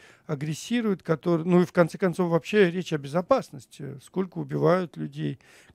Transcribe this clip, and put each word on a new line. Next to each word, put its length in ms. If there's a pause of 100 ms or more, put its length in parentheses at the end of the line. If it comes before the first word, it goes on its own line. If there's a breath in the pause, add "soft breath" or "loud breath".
(260 soft breath)
агрессирует, 760
который, 420
ну 160
и 40
в 80
конце 240
концов 340
вообще 400
речь 220
о 40
безопасности. 1040
Сколько 360
убивают 580
людей, 420 (380 soft breath)